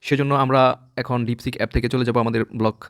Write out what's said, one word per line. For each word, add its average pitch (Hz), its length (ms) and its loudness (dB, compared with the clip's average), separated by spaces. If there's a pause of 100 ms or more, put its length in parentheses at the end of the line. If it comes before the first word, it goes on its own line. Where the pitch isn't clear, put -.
সেজন্য 139 320 -2
আমরা 135 280 2 (340)
এখন 123 320 -4
DeepSeek 117 300 -6
অ্যাপ 104 180 -4
থেকে 120 140 2
চলে 127 160 2
যাব 117 120 2
আমাদের 113 280 2 (140)
ব্লগ 110 160 2 (140)